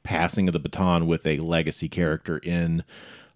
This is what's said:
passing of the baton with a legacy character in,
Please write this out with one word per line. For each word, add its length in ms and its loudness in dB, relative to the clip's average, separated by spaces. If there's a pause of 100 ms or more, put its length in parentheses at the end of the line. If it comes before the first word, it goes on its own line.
passing 460 0
of 60 0
the 40 0
baton 480 2
with 200 0
a 140 2
legacy 500 -2
character 480 -2
in, 460 0 (520)